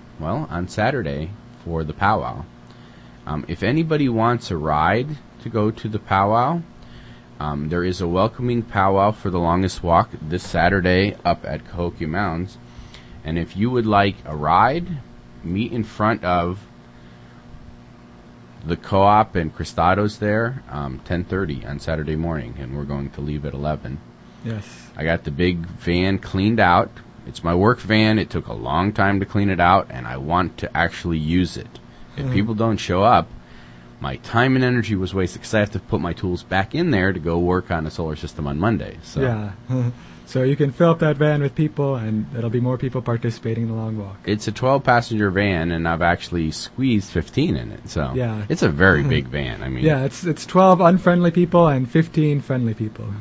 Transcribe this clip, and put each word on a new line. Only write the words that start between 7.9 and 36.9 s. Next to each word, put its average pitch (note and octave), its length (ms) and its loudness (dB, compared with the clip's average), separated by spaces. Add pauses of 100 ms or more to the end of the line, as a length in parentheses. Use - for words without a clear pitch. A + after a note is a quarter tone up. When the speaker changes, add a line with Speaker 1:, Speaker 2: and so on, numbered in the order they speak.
Speaker 1:
a F2 60 -2
welcoming A2+ 560 0
powwow G2 480 2
for - 180 -4
the F2+ 100 0
longest F2 440 0
walk F2 260 4 (120)
this E2 220 -4
Saturday F#2 720 2 (100)
up E2+ 200 0
at - 240 -8
Cahokia F2 380 -6
Mounds. F2+ 500 -4 (680)
And D#2+ 160 -4
if E2 180 -6
you A2 140 0
would A#2+ 160 2
like G2+ 280 4 (100)
a D#2 100 -8
ride, G#2 500 2 (580)
meet G2+ 280 -4
in A2+ 120 -2
front - 400 -2
of F2+ 360 0 (2000)
the E2 120 -2
Co-op G2+ 580 4
and D#2+ 200 -2
Cristados F#2 640 0
there, A2+ 520 -2
um, C2+ 340 -8
ten F2 180 -4
thirty E2+ 420 -4
on C#2+ 140 -8
Saturday D#2 360 -4
morning, D#2 440 -4
and C2 160 -10
we're C#2+ 80 -6
going C#2 280 -6
to - 100 -12
leave D2 240 -6
at C#2 80 -8
eleven. C#2 460 -6 (440)
Speaker 2:
Yes. - 540 -10
Speaker 1:
I D2+ 60 -6
got E2 200 -2
the D#2 80 -8
big E2+ 340 0
van F2+ 540 -2
cleaned G#2+ 400 0
out. F#2 320 4 (360)
It's - 160 -14
my E2 120 2
work A2 240 4
van. A2 400 2
It E2+ 100 -2
took - 180 -6
a A#1 60 -8
long C#2+ 380 -2
time G2+ 280 2
to G2 60 -2
clean G2+ 240 0
it F2 100 0
out, F2+ 300 6
and B1 180 -10
I B1+ 100 -10
want D#2+ 420 -2
to - 180 -6
actually E2+ 400 0
use D#2+ 400 0
it. - 220 -14 (380)
If C#3 80 -6
Speaker 2:
Mm-hmm. B2+ 80 -2
Speaker 1:
people A2 220 0
don't A2+ 220 2
show F#2 260 0
up, G#2+ 240 6 (720)
my C#2 180 -6
time B2+ 380 2
and B2+ 80 2
energy A#2 320 0
was F#2 180 -2
wasted F#2 280 -2
'cause - 120 -10
I G#2+ 60 4
have G#2 120 2
to G2 80 -6
put - 220 -2
my E2+ 120 -4
tools F2+ 300 -4
back F#2+ 320 -2
in E3 160 0